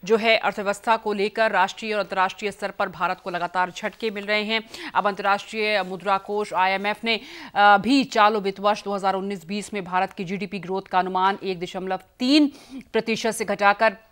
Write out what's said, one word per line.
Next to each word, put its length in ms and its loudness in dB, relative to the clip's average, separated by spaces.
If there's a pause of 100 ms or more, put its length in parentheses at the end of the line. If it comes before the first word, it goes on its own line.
जो 120 4
है 200 4
अर्थव्यवस्था 600 0
को 160 -4
लेकर 380 0
राष्ट्रीय 420 -2
और 60 -2
अंतर्राष्ट्रीय 520 -2
स्तर 200 -8
पर 180 -4
भारत 300 -4
को 100 -10
लगातार 420 -2
झटके 400 -6
मिल 140 -10
रहे 180 0
हैं। 260 -4 (260)
अब 120 2
अंतर्राष्ट्रीय 760 -2
मुद्रा 340 -2
कोष 360 -6
आईएमएफ़ 500 0
ने, 160 0 (360)
अ, 220 8
भी 260 4
चालू 360 4
वित्त 200 -4
वर्ष 240 0
दो 100 -4
हज़ार 200 0
उन्नीस 340 -6
बीस 260 -8
में 100 -4
भारत 300 -2
की 100 -8
जीडीपी 360 -6
ग्रोथ 220 -4
का 180 0
अनुमान 440 0
एक 160 -4
दशमलव 400 -6 (200)
तीन 320 4 (420)
प्रतिशत 380 0
से 140 -4
घटाकर 520 2 (140)